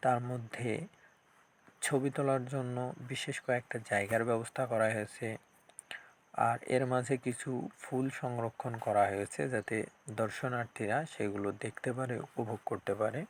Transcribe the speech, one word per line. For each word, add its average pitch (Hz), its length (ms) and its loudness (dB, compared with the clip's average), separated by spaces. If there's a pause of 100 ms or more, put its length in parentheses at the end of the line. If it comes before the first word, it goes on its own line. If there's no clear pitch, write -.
তার 123 180 6
মধ্যে 123 680 -4 (920)
ছবি 139 280 2
তোলার 135 360 2
জন্য 127 520 -2
বিশেষ 131 440 -6
কয়েকটা 123 380 0
জায়গার 104 440 2
ব্যবস্থা 117 420 0
করা 113 200 4
হয়েছে। 110 520 -2 (960)
আর 117 320 4
এর 131 200 4
মাঝে 127 320 2
কিছু 127 520 -2 (100)
ফুল 131 300 0
সংরক্ষণ 120 640 -2
করা 104 320 4
হয়েছে 101 420 0
যাতে 110 360 0 (240)
দর্শনার্থীরা 117 960 -2
সেগুলো 101 460 -2
দেখতে 117 420 -4
পারে, 123 260 -2
উপভোগ 110 460 -4
করতে - 280 -2
পারে। 110 360 0